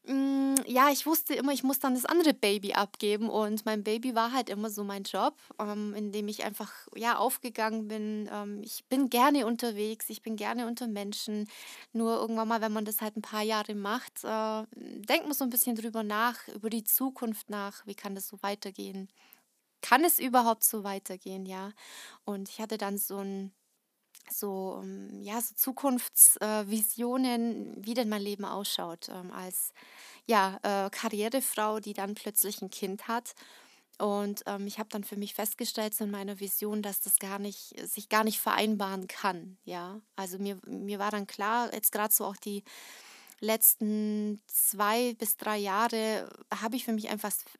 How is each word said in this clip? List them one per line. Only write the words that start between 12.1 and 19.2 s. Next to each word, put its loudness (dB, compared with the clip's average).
irgendwann 0
mal, 2
wenn 0
man -2
das -4
halt -4
ein -4
paar -4
Jahre 0
macht, -4
äh, -2
denkt -2
man -2
so 0
ein 0
bisschen 2
drüber -4
nach, 0
über -6
die -2
Zukunft -2
nach. -6
Wie -10
kann -8
das -8
so -14
weitergehen? -6